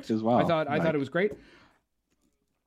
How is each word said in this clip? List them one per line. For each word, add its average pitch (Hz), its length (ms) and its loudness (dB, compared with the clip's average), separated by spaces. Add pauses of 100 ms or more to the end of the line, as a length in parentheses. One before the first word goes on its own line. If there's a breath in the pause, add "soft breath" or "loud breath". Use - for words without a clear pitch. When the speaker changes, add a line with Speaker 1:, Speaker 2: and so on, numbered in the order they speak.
Speaker 1:
perfect. - 40 -2
Speaker 2:
as 220 120 -2
well. 226 140 4
Speaker 1:
I 139 80 4
thought, 160 220 0
I 143 80 -4
Speaker 2:
Like, 170 80 0
Speaker 1:
thought 160 120 0
it 147 40 -2
was 139 100 -4
great. 190 220 0 (1400 soft breath)